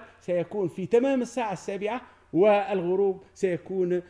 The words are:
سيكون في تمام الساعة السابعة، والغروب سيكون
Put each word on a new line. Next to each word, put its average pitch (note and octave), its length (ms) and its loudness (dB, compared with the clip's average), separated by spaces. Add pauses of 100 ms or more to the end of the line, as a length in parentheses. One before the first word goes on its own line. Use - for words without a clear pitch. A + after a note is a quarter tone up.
(200)
سيكون F3+ 480 -2
في F#3 180 -6
تمام B3+ 360 4
الساعة A#3 300 -4
السابعة، G3+ 500 -6 (300)
والغروب G3 920 2 (100)
سيكون F3+ 760 -2